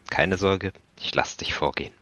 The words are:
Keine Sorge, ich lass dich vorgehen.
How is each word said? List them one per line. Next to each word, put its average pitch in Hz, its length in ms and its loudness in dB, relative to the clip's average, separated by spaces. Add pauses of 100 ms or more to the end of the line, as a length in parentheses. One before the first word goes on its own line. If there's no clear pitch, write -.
(100)
Keine 92 280 2
Sorge, 95 340 2 (280)
ich - 140 -6
lass - 220 0
dich - 180 -6
vorgehen. - 480 -2